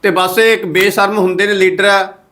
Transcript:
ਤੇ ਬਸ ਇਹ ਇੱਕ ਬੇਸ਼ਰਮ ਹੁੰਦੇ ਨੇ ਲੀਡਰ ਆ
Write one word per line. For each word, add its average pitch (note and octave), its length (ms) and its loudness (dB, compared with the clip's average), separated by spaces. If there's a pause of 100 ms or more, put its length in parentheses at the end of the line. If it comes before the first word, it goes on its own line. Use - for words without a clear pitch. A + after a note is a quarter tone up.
ਤੇ G#3 80 0
ਬਸ F#3 300 0
ਇਹ A3+ 140 4
ਇੱਕ G#3+ 120 -4
ਬੇਸ਼ਰਮ G3 520 0
ਹੁੰਦੇ F#3 300 0
ਨੇ G#3 60 -2
ਲੀਡਰ F#3+ 320 0
ਆ G3 280 0 (180)